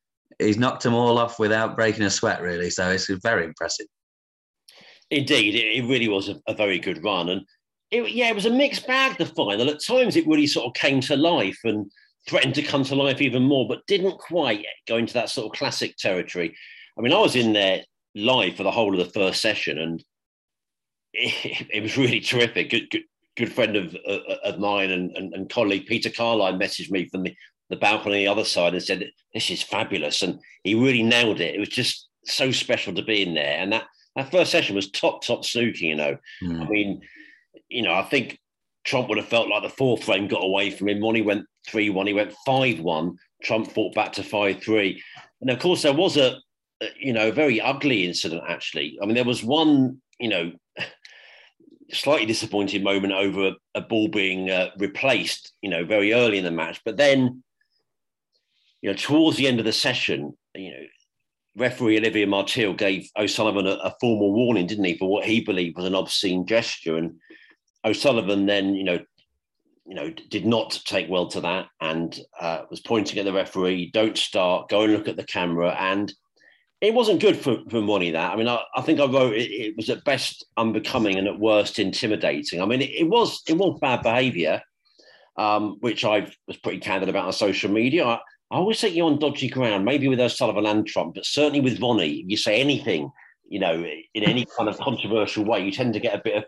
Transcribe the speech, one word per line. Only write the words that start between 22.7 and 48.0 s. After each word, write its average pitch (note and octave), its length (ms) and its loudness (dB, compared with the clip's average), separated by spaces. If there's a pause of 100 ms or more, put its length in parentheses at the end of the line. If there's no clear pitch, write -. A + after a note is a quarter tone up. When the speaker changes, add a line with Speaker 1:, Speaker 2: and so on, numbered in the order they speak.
Speaker 2:
good, - 140 -4 (340)
good A#2+ 160 -2
friend A2 200 2
of, F2 220 -2 (100)
uh, G2 120 -2 (260)
of F#2 140 -4
mine G2+ 320 0
and, F2+ 260 -4
and, F#2 160 -10
and F#2+ 160 -10
colleague G2+ 380 0
Peter A2+ 240 -2
Carline G#2+ 480 0
messaged F#2 320 -4
me F2+ 180 -2
from F#2+ 140 -6
the, F2 120 -6 (340)
the F2+ 80 -6
balcony G#2 380 0
on G2+ 220 2
the A2 40 -2
other - 80 -2
side F2 260 2
and F2+ 80 -2
said, F#2 280 -4 (240)
"This A2 160 -4
is F2 100 -6
fabulous." G2 640 -4
And F2+ 160 -2 (240)
he G#2 140 0
really B2 260 4
nailed A2+ 380 4
it. D#2+ 160 -2
It - 20 -6
was G#2 100 -4
just - 400 -4 (160)
so C3 280 -2
special A2 420 -2
to F#2 80 -6
be G#2+ 200 0
in F2 120 -2
there. D2 240 0
And G2 140 -2
that, A2+ 140 -2 (280)
that C3+ 160 -6
first E3 220 4
session C3 240 2
was G2+ 160 -2
top, - 320 -2
top A#2+ 200 -2
snooker, A#2 400 -2
you D#2 120 -2
know. D2 200 0 (280)
Speaker 1:
Mm. E2 200 -4
Speaker 2:
I D2+ 40 -6
mean, G#2 320 -2 (680)
you A#2+ 140 -6
know, F2+ 100 0
I F#2+ 100 2
think A#2+ 360 -2 (460)
Trump B2 240 -2
would G#2+ 100 0
have G#2 80 -4
felt A2+ 220 2
like G#2 160 -2
the - 40 -4
fourth B2 360 0
frame G2 240 0
got F2+ 160 -2
away G2 260 0
from G2 180 -4
him. G#2 140 0
Ronnie A2+ 200 2
went G#2 240 0 (200)
three G#2+ 240 0
one, F#2+ 160 0
he G#2 60 0
went G2+ 220 0 (120)
five C3 320 2
one. E2 380 -2 (260)
Trump A2 300 -2
fought G2+ 240 -2
back G#2+ 160 0
to G2+ 100 -8
five G2+ 400 -2
three. G#2+ 400 0 (380)
And C3 100 -2
of B2 80 0
course, E3+ 240 2
there D3 100 4
was E3+ 240 2
a, C3 200 4 (440)
a, A2 60 -8 (140)
you B2+ 120 -2
know, A2 200 2
very C3 280 2
ugly B2+ 460 2